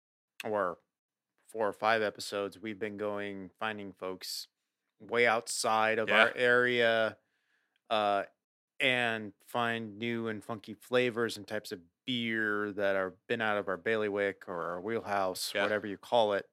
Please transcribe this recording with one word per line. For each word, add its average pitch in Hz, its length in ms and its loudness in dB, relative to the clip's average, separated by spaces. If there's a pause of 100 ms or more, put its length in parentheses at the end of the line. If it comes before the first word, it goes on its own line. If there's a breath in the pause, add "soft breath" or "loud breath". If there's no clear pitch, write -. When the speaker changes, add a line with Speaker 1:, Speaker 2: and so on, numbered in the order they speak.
(440)
Speaker 1:
or 101 360 -2 (680)
four 110 200 -2
or 95 60 -2
five 110 280 4
episodes, 101 580 -4
we've 104 200 -10
been 104 180 -6
going, 101 520 -6 (100)
finding 104 340 -6
folks - 540 -10 (520)
way 117 280 2
outside 110 720 2
of 107 100 0
our 107 200 6
Speaker 2:
Yeah. - 120 -4
Speaker 1:
area, 120 760 4 (720)
uh, 104 340 2 (560)
and 117 540 0 (120)
find 117 540 -2
new 117 280 -2
and 107 160 -6
funky 110 300 -10
flavors 117 640 0
and 101 100 -14
types 107 240 -8
of 95 100 -10 (240)
beer 110 640 -2
that 98 240 0
are 95 160 -2 (160)
been 117 140 -2
out 107 160 0
of 101 100 -2
our 92 100 -2
bailiwick 101 720 -2
or 87 160 -6
our 87 180 -6
wheelhouse, 98 720 -2
Speaker 2:
Yeah. 101 100 0
Speaker 1:
whatever 104 220 0
you 98 120 -6
call 110 360 2
it. 98 200 -2